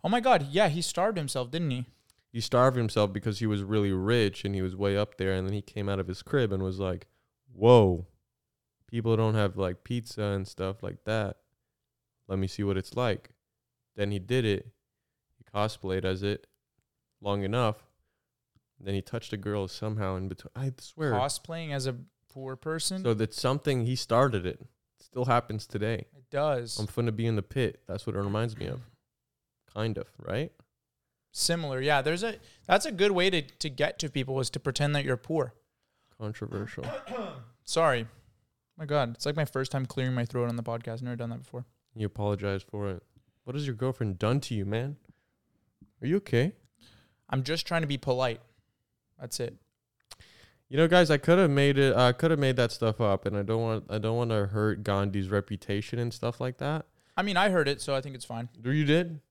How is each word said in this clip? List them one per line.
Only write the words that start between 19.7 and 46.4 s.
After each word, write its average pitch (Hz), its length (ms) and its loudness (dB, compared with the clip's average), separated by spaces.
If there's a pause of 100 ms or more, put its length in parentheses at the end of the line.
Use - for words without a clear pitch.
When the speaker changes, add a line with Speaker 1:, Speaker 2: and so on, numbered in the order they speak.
Speaker 2:
in 95 120 -6
between. - 260 -12
I 135 240 -6
swear. 151 340 -6
Speaker 1:
Cosplaying 147 600 -4
as 135 160 -4
a 123 80 -6 (320)
poor 131 260 -12
person? 160 480 -4
Speaker 2:
So 120 120 2
that's 110 260 -2
something, 131 460 0
he 127 100 0
started 113 500 2
it. - 140 -6
It - 440 -20
still 127 200 -4
happens 120 420 0
today. 107 400 -4 (100)
Speaker 1:
It - 140 -20
does. 139 480 -2
Speaker 2:
I'm 107 80 -4
finna 117 300 -2
be 113 100 -2
in 113 80 2
the 104 80 -2
pit. - 460 -2
That's - 180 -8
what 107 80 -4
it 101 60 -2
reminds 107 360 -2
me - 100 -8
of. 131 140 -8 (920)
Kind 110 240 -2
of, - 80 -8 (120)
right? 131 340 -6 (800)
Speaker 1:
Similar, 156 480 -2
yeah. 143 220 4
There's 165 200 -2
a, 220 140 -4 (300)
that's 202 200 4
a 302 60 -6
good 202 180 4
way 180 200 4
to, 170 120 0
to - 260 -8
get 135 300 -2
to 156 100 -4
people, 131 300 -2
is 127 120 -2
to - 100 -6
pretend 147 340 0
that 143 100 0
you're 131 120 0
poor. 135 380 -2 (640)
Speaker 2:
Controversial. 107 680 -8 (400)
Speaker 1:
<clears throat> 135 400 -16
Sorry. 135 420 2 (680)
My 160 100 -12
God, 139 300 0
it's - 100 -6
like 143 80 -2
my 151 100 0
first 135 280 -4
time 131 140 -2
clearing 127 280 -2
my 120 100 0
throat 120 240 -2
on 117 60 -4
the 117 80 -6
podcast. 117 400 -8
Never 123 140 -8
done 117 140 -8
that 117 120 -10
before. 123 220 -14 (320)
Speaker 2:
You 107 100 -2
apologize 101 560 -2
for 101 280 -6
it. 87 120 -8 (400)
What 127 140 -8
has 147 100 -4
your 131 80 -4
girlfriend 110 460 -2
done 117 220 2
to - 120 -6
you, 104 100 -2
man? 120 320 -4 (1040)
Are 113 60 -6
you 170 120 2
okay? 147 340 2 (760)